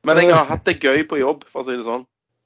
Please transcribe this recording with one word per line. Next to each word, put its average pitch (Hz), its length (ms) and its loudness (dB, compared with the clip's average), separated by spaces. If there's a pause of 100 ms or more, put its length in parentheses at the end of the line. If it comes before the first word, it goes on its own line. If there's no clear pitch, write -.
Men 156 160 2
jeg 175 160 6
har 156 160 4
hatt 160 160 -8
det 180 160 -2
gøy 147 280 2
på 156 120 -4
jobb, 147 240 -4
for 139 160 -8
å 123 40 -16
si 123 120 -6
det 113 80 -10
sånn. 123 200 -8 (400)